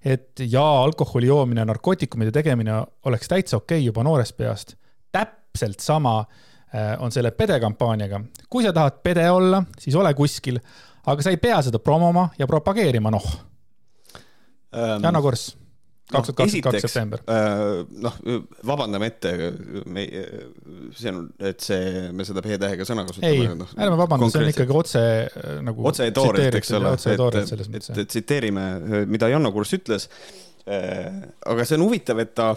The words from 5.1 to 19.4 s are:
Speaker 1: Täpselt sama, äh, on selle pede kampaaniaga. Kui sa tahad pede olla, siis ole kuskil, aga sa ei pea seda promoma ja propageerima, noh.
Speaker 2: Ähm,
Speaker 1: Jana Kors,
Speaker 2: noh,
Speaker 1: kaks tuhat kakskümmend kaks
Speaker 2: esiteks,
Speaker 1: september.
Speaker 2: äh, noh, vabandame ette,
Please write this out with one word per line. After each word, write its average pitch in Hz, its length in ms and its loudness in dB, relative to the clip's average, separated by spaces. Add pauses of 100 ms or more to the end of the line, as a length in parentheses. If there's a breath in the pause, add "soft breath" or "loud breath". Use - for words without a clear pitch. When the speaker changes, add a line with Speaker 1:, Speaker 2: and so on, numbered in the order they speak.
Speaker 1:
Täpselt - 640 -4
sama, 135 400 2 (520 soft breath)
äh, 107 300 -2
on 117 100 -4
selle 120 220 0
pede 202 260 2
kampaaniaga. 104 600 -2 (280)
Kui 247 160 0
sa 196 80 2
tahad 156 300 2
pede 175 280 2
olla, 185 340 4 (140)
siis 139 160 -2
ole 170 200 4
kuskil, 135 440 0 (480 loud breath)
aga 147 160 0
sa 185 120 2
ei - 80 0
pea 226 200 4
seda 117 200 0
promoma 170 460 4 (100)
ja 139 80 0
propageerima, 151 640 2
noh. 107 180 0 (1500 loud breath)
Speaker 2:
Ähm, 110 300 -2
Speaker 1:
Jana 165 180 4
Kors, 131 300 0 (580)
Speaker 2:
noh, 139 80 2
Speaker 1:
kaks 120 80 0
tuhat 131 140 -6
kakskümmend 208 240 2
kaks 123 100 2
Speaker 2:
esiteks, 104 180 -2
Speaker 1:
september. 110 280 -4 (100)
Speaker 2:
äh, 104 540 0 (180)
noh, 117 140 -4 (500)
vabandame 113 400 -2
ette, 95 240 -4 (560)